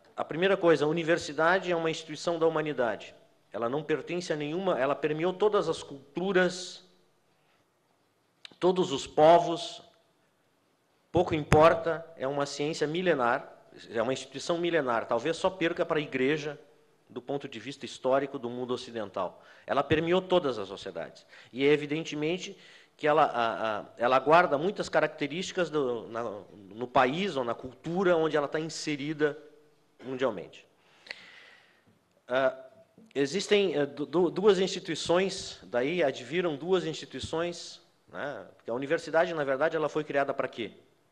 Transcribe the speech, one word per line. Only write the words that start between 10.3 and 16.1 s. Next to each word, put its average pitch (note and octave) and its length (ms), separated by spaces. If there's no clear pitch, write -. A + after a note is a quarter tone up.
pouco F3 220
importa, D#3+ 720
é C3 100
uma C#3+ 180
ciência D3+ 400
milenar, D3 720
É A2 120
uma B2+ 120
instituição D3 440
milenar, D3 480
talvez D#3 320
só F#3 120
perca E3+ 360
para D#3 140
a - 20
igreja D3 580